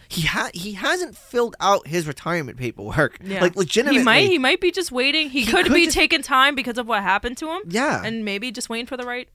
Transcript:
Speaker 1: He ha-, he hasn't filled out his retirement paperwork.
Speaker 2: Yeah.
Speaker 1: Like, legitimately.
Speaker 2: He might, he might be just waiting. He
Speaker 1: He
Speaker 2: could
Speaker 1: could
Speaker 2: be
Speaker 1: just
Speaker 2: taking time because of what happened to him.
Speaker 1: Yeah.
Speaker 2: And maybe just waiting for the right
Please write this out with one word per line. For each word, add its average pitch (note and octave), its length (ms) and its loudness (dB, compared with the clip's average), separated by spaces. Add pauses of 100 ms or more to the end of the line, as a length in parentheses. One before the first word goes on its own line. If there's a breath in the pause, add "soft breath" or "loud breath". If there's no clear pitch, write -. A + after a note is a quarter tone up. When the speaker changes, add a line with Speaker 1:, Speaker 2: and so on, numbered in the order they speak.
Speaker 1:
He - 140 -6
ha-, E3 320 -2
he G3 200 -10
hasn't D4+ 440 -4
filled A#3+ 420 -2
out G3 280 2
his D#3+ 200 -2
retirement D3+ 500 -6
paperwork. A#2 640 -2
Speaker 2:
Yeah. F#3+ 200 -6
Speaker 1:
Like, F3+ 160 2
legitimately. B3+ 420 2
Speaker 2:
He B3+ 60 4
might, C4 240 6
he F4+ 80 4
might C#4 240 2
be F4+ 100 2
just F4 180 -6
waiting. C#4 400 0
He C4 140 -2
Speaker 1:
He G#3 80 0
Speaker 2:
could F4 140 4
Speaker 1:
could A#3+ 80 4
Speaker 2:
be E4+ 120 6
Speaker 1:
just D#4+ 120 0
Speaker 2:
taking D#4+ 240 2
time C4+ 340 4
because B3 220 -4
of A#3+ 100 -4
what A3 160 0
happened G#3 360 0
to D#4 120 -6
him. F4+ 160 -6
Speaker 1:
Yeah. G#3 380 0
Speaker 2:
And A3+ 180 -6
maybe G#3 300 -6
just A#3+ 160 -8
waiting A#3 160 -6
for C4+ 100 -10
the B3 100 -8
right B3 300 -8